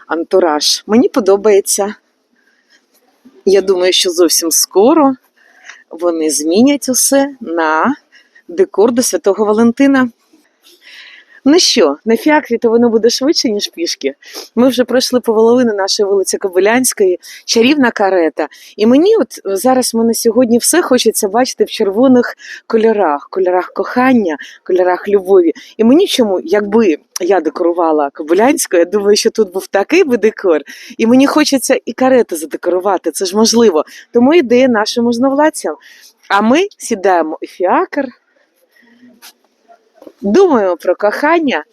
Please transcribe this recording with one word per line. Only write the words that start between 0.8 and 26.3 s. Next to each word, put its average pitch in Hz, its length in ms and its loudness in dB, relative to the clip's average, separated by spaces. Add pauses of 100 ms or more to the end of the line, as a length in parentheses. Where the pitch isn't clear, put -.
Мені 240 220 2
подобається. 202 840 0 (1500)
Я 196 160 4
думаю, 185 320 0
що - 180 -2
зовсім 165 400 0
скоро 269 640 2 (760)
вони 160 400 -2
змінять 196 580 0
усе 277 520 0
на 165 560 -2 (520)
декор 190 440 0
до 240 100 0
Святого 196 420 -2
Валентина. 233 640 2 (1400)
Ну 294 140 4
що, 170 460 2
на 226 120 2
фіакрі 302 420 0
то 240 100 -2
воно 240 200 4
буде 226 220 2
швидше, 269 400 -2
ніж 208 180 -4
пішки. 156 460 -6 (400)
Ми 247 140 2
вже 247 160 0
пройшли 247 360 -2
половину 226 540 2
нашої 196 340 -2
вулиці 196 300 -2
Кобилянської, 196 800 0 (260)
чарівна 254 460 2
карета. 175 580 -2 (280)
І 208 100 0
мені 320 300 4
от, - 280 -4
зараз 240 500 -2
в - 20 -2
мене 226 180 0
сьогодні 233 440 0
все 330 240 0
хочеться 226 460 0
бачити 220 360 -4
в 180 60 -16
червоних 240 640 0 (320)
кольорах: 208 640 0
кольорах 180 420 -2
кохання, 226 640 0 (280)
кольорах 180 440 -2
любові. 185 440 2 (240)
І 220 80 0
мені 302 220 4
чому, 202 380 -2